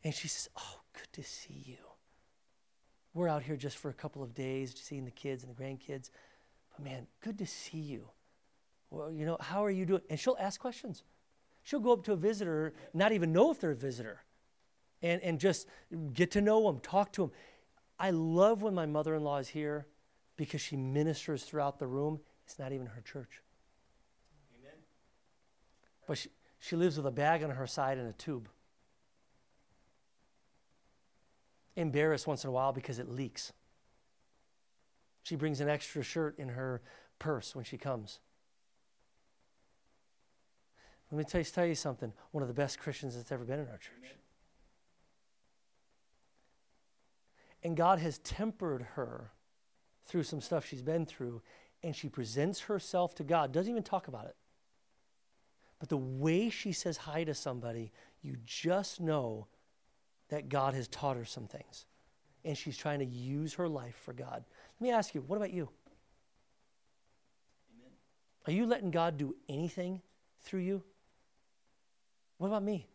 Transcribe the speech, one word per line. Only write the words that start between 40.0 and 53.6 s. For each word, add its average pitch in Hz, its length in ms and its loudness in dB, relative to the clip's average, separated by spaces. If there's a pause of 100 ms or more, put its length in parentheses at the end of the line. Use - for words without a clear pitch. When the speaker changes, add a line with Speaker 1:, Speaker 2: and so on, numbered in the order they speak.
Speaker 1:
Let 151 80 -2
me 156 60 2
tell 175 160 2
you, 156 60 2
tell 175 200 2
you 165 80 4
something. 123 380 -4 (180)
One 147 120 -2
of 127 60 0
the 120 60 -4
best 139 240 0
Christians 135 380 -6
that's 120 160 -8
ever 123 120 -4
been 135 140 -2
in 147 80 -4
our 113 120 -14
church. - 200 -18
Speaker 2:
Amen. 254 120 -20 (3500)
Speaker 1:
And 165 140 2
God 170 220 8
has 156 200 0
tempered 185 640 -2 (120)
her 120 380 -6 (720)
through 170 180 0
some 143 180 -4
stuff 156 240 0
she's 131 180 -10
been 160 220 0
through, 120 380 -8 (400)
and 135 140 -2
she 147 120 -6
presents 139 520 0
herself 180 560 0
to 160 80 -4
God, 147 280 4
doesn't 185 180 2